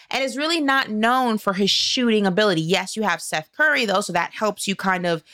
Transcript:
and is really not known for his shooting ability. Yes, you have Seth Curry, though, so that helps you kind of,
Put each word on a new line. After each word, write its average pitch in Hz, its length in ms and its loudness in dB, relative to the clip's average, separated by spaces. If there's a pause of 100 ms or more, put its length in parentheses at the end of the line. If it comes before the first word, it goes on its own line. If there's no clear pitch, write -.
(120)
and 262 120 -2
is 247 140 -4
really 320 240 0
not 269 300 0
known 226 480 2
for 202 140 -2
his 190 180 0
shooting 220 560 2
ability. 185 340 2
Yes, 180 340 -2
you 214 60 -4
have 175 180 0
Seth - 380 -6
Curry, 294 280 2
though, 196 160 2
so 190 120 -6
that 170 200 0
helps 208 340 -2
you 196 80 -2
kind 180 320 0
of, 170 160 -2 (100)